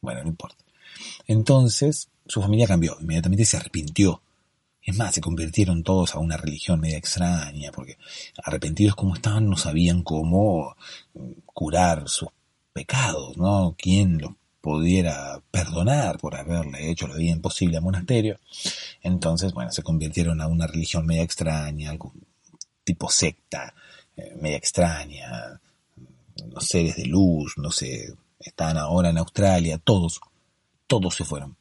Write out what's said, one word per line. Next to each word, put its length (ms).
Bueno, 220
no 60
importa. 360
Entonces, 840
su 160
familia 260
cambió, 320
inmediatamente 460
se 120
arrepintió. 640
Es 160
más, 160
se 80
convirtieron 640
todos 320
a 40
una 180
religión 420
media 180
extraña, 760
porque 260
arrepentidos 520
como 180
estaban, 340
no 80
sabían 460
cómo 760
curar 640
sus 200
pecados, 640
¿no? 400
¿Quién 400
los 160
pudiera 920
perdonar 640
por 180
haberle 540
hecho 180
la 80
vida 160
imposible 460
al 60
monasterio? 560
Entonces, 520
bueno, 180
se 120
convirtieron 580
a 60
una 180
religión 400
media 160
extraña, 680
algo 220
tipo 240
secta, 680
eh, 240
media 160
extraña, 1040
los 180
seres 300
de 100
luz, 520
no 120
sé, 460
están 380
ahora 340
en 80
Australia, 580
todos, 420
todos 260
se 120
fueron 360